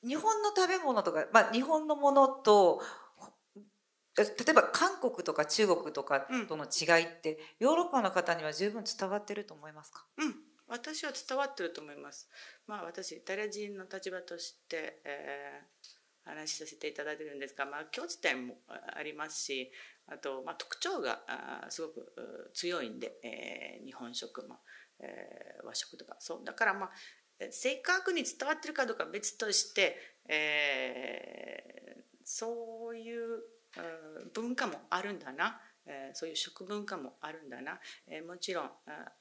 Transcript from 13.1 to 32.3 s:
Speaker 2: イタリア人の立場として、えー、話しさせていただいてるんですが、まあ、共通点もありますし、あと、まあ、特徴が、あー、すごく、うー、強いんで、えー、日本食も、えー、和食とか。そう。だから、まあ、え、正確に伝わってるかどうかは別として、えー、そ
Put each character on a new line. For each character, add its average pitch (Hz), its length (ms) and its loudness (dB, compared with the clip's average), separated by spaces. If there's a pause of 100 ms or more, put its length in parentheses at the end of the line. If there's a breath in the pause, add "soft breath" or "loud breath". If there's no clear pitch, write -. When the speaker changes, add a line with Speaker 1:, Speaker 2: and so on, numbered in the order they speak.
Speaker 2:
イ - 60 -16
タ 185 120 -4
リ 208 80 -4
ア 214 60 -2
人 208 280 -6
の 190 160 -12
立 190 180 -6
場 180 120 -8
と 175 160 -10
し - 140 -8 (160)
て、 156 360 -8
え 143 580 -10 (600 loud breath)
ー、 - 60 -18
話 156 220 -8
し - 60 -4
さ 151 80 -10
せ 151 100 -14
て - 100 -8
い 147 80 -6
た 147 80 -8
だ 151 120 -4
い - 20 -16
て 156 80 -12
る 147 100 -12
ん 139 60 -10
で 135 80 -8
す - 80 -16
が、 139 100 -4
ま 143 140 -8
あ、 156 60 -10
共 262 200 -8
通 - 140 -6
点 131 260 0
も - 220 -14
あ - 340 -10
り 151 100 -8
ま 151 180 -8
す - 120 -4
し、 131 300 -4 (340 loud breath)
あ 143 120 -14
と、 135 240 -6
ま 156 100 -8
あ、 - 20 -6
特 - 220 -10
徴 349 240 -2
が、 127 260 -2
あ - 400 -10
ー、 - 60 -10
す 165 100 -6
ご 156 60 -8
く、 - 280 -14
う - 340 -14
ー、 - 20 -20
強 175 300 -2
い 117 60 -6
ん 101 120 -10
で、 - 240 -10
え - 580 -10
ー、 - 20 -18
日 - 80 -14
本 120 220 -12
食 - 320 -8
も、 - 140 -20 (400 loud breath)
え - 600 -14
ー、 - 60 -14
和 117 80 -14
食 - 220 -4
と - 80 -16
か。 - 160 -18
そ 165 160 -8
う。 - 80 -16
だ - 100 -10
か 220 120 2
ら、 196 80 2
ま 196 120 -6
あ、 180 60 -12 (480 loud breath)
え、 - 100 -8
正 - 260 -2
確 370 360 2
に 330 100 2
伝 - 120 0 (120)
わ 302 80 2
っ 302 60 -14
て - 80 -8
る 311 60 -8
か 269 120 2
ど - 80 -2
う - 20 -16
か - 80 0
は 160 60 -12
別 202 280 -2
と 214 120 -2
し - 240 4
て、 - 440 0 (100)
え 143 1800 -2 (100)
ー、 - 100 -20
そ 233 680 -6